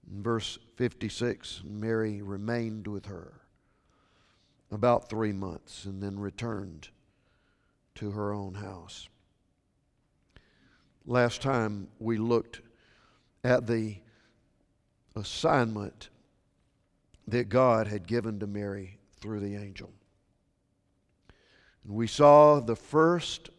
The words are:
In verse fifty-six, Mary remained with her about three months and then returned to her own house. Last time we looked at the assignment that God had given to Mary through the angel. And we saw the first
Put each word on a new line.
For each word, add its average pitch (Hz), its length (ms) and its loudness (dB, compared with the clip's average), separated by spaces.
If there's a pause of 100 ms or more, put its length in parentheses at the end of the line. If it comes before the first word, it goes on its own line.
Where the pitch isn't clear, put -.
(100)
In 98 120 -12
verse 113 360 -2 (160)
fifty-six, - 880 -4
Mary 107 580 -4
remained 107 640 -6
with 101 180 -10
her 85 360 -16 (1300)
about 117 380 2
three 110 240 -2
months 95 520 -10
and 98 180 -10
then 101 160 -6
returned 98 720 -10 (1040)
to 104 180 -8
her 104 200 -4
own 98 220 -8
house. 95 540 -14 (2000)
Last 120 360 2
time 110 480 -2 (120)
we 113 160 -2
looked 113 440 -2 (840)
at 123 240 2
the 110 320 -4 (1120)
assignment 110 960 -2 (1160)
that 120 200 -2
God 117 380 4
had 104 220 -8
given 110 320 -2
to 104 80 -6
Mary 101 500 -8 (220)
through 107 180 -8
the 101 160 -6
angel. 101 380 -14 (1900)
And 101 100 -10
we 113 140 0
saw 147 500 10
the 117 160 -2
first 160 840 0